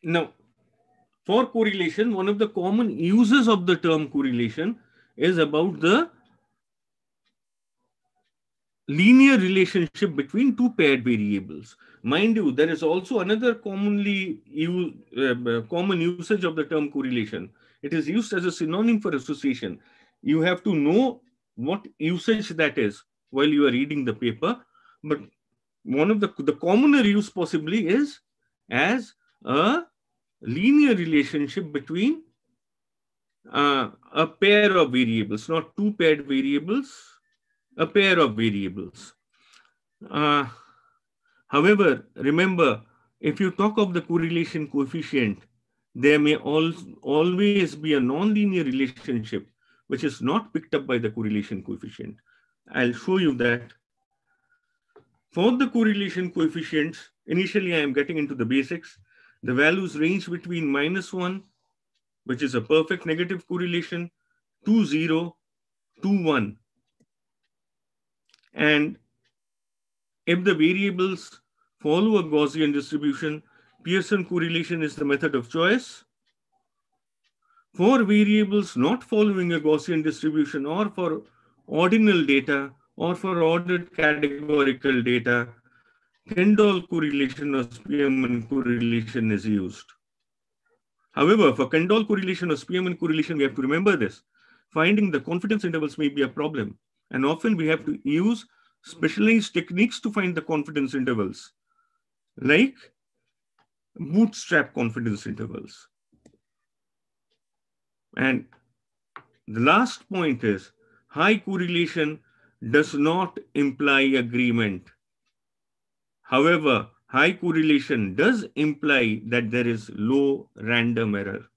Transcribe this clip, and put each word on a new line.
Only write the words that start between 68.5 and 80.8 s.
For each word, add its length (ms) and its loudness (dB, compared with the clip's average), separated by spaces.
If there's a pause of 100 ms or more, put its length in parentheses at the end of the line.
And 440 0 (1300)
if 180 0
the 120 2
variables 840 -2 (400)
follow 380 2
a 60 2
Gaussian 500 0
distribution, 680 -4 (400)
Pearson 420 -2
correlation 560 -4
is 140 -6
the 100 -4
method 300 0
of 140 -4
choice. 540 -2 (1700)
For 280 4
variables 720 2
not 280 0
following 500 0
a 60 0
Gaussian 440 0
distribution 640 -2
or 240 -2